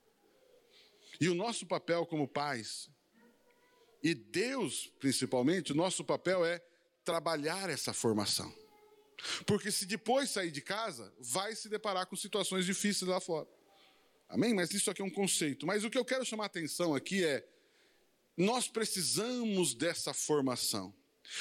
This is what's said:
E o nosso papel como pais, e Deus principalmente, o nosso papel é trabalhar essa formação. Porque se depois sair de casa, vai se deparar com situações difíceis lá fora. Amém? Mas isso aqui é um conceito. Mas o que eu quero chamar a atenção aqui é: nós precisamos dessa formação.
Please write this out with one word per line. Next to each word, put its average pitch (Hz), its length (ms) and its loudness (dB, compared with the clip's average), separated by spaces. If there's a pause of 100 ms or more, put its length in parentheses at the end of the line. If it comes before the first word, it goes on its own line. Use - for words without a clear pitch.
(1200)
E 156 80 2
o 180 60 2
nosso 208 320 -4
papel 170 400 0
como 151 200 0
pais, 139 640 -4 (1120)
e 165 120 2
Deus 220 840 -4
principalmente, 135 760 2
o - 20 -2
nosso 170 300 2
papel 170 400 2
é 170 180 0 (420)
trabalhar 165 680 0
essa 127 220 -2
formação. 104 600 2 (960)
Porque 202 240 2
se 196 160 -2
depois 226 440 0
sair 180 200 -2
de 139 100 -8
casa, 185 580 -6
vai 175 360 -2
se 214 140 -10
deparar 202 380 -2
com 196 100 -10
situações 190 500 0
difíceis 190 420 0
lá 185 120 2
fora. 156 280 -4 (800)
Amém? 196 240 4
Mas 180 200 2
isso 202 180 0
aqui 190 100 -6
é 196 40 -2
um 190 60 -4
conceito. 160 560 0
Mas 202 180 0
o 226 60 -2
que 262 60 -2
eu 254 80 2
quero 262 200 0
chamar 214 200 -4
a - 20 -4
atenção 170 480 0
aqui 175 300 2
é: 139 220 2 (880)
nós 233 320 2
precisamos 202 1080 0
dessa 156 380 -2
formação. 123 800 0 (480)